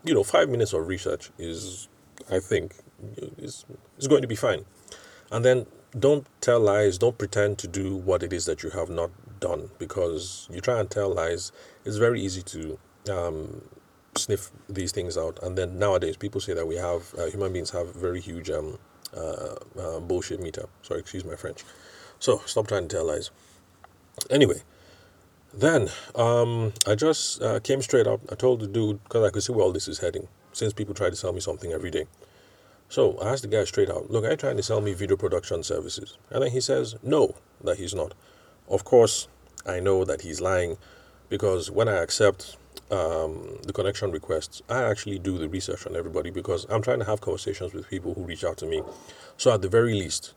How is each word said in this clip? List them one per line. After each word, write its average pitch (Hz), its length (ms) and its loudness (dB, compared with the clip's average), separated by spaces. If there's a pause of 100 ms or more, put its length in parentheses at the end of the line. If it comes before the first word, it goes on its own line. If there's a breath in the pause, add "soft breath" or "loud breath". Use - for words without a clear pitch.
you 151 120 2
know, 101 100 6
five 165 240 4
minutes 120 240 0
of 82 160 0
research 92 500 -4
is, 90 500 -10 (400)
I 92 120 0
think, 87 340 -4 (640)
is, - 260 -14 (340)
is 135 100 -6
going 139 140 6
to 123 60 -4
be 110 60 -4
fine. 104 300 0 (640 loud breath)
And 117 140 0
then 127 220 6 (300)
don't 139 300 4 (140)
tell 120 180 6
lies, 101 400 6
don't 117 200 4
pretend 104 400 0
to 90 100 -10
do 95 260 -4
what 90 300 2
it 85 80 -4
is 85 140 -4
that 80 180 -4
you 80 60 -6
have 87 200 -4
not 82 200 -2 (280)
done, 82 400 -4
because 85 720 -4
you 85 100 -8
try 120 200 0
and 95 100 -2
tell 98 240 0
lies, 85 380 -2 (320 loud breath)
it's 107 140 -4
very 117 220 4
easy 95 220 -4
to, 80 360 -10 (300)
um, 85 540 -4 (540)
sniff - 340 -2 (180)
these 92 220 -4
things 87 260 -4
out. 82 260 -4
And 90 140 -4
then 90 220 -4
nowadays, 90 380 2
people 101 240 -6
say 90 140 -4
that 82 120 -2
we 80 80 -2
have, 87 420 -4
uh, 85 100 -2
human 92 260 -2
beings 87 180 -4
have 87 240 -4
very 90 260 -4
huge, 82 300 -10
um, 76 280 -4 (380)
uh, - 400 -8 (200)
uh, 82 220 -6
bullshit 87 400 -4
meter. 82 280 -8 (160)
Sorry, - 180 -6
excuse 92 240 -10
my 80 100 -10
French. - 300 -12 (560 loud breath)
So - 260 4
stop 107 220 0
trying 92 180 0
to 92 100 -6
tell 82 100 0
lies. 78 260 -2 (960 soft breath)
Anyway, 175 340 6 (880 soft breath)
then, 135 380 4 (240 loud breath)
um, 117 580 2 (140)
I 104 80 6
just, 151 480 2
uh, 113 160 0
came 135 240 2
straight 117 240 6
up. 110 140 2 (100)
I - 60 -8
told 127 240 4
the 104 80 -6
dude, 107 400 0
'cause 110 160 2
I 98 60 4
could 101 120 -4
see 123 100 -4
where 104 120 4
all 92 80 4
this - 160 -4
is 80 100 -8
heading, - 300 -4 (240)
since 107 200 -2
people 104 220 -6
try 92 160 0
to 85 60 -10
sell 90 160 -4
me 90 80 -4
something 85 320 -6
every 82 180 -4
day. 78 160 -2 (840 soft breath)
So 117 300 2
I 104 120 -2
asked 131 120 -2
the 110 60 -10
guy 104 160 4
straight 98 260 2
out, 87 220 -6
"Look, 110 120 2
are 117 60 2
you - 60 2
trying 131 220 -2
to - 40 -2
sell 110 180 0
me 104 120 0
video 95 240 2
production 85 480 -2
services?" - 520 -6 (140)
And 127 140 0
then 127 80 0
he 127 80 0
says, 123 420 0
no, 139 320 4 (300)
that 87 140 0
he's 92 160 -6
not. 80 200 -4 (540 soft breath)
Of - 160 0
course, 113 420 6 (400)
I 90 140 -2
know 95 240 4
that 71 160 -2
he's 80 200 -8
lying, 90 380 0 (500 loud breath)
because 95 400 0
when 110 200 2
I 101 80 2
accept - 600 2 (340)
um, 82 720 -2
the 95 100 -8
connection 98 380 0
requests, 78 580 -4
I 123 140 0
actually 101 360 0
do 90 200 -2
the 78 100 -2
research 90 380 -6
on - 100 -6
everybody 85 340 -2
because 87 380 -4
I'm 107 140 0
trying 123 180 2
to 107 40 -2
have 104 160 0
conversations 92 520 -4
with 92 160 -12
people 87 260 -6
who 90 100 -6
reach 85 200 -8
out 80 140 -2
to 80 80 -8
me. 80 160 -2 (540 loud breath)
So 127 160 6
at 101 100 2
the 95 60 -2
very 113 260 4
least 90 420 -4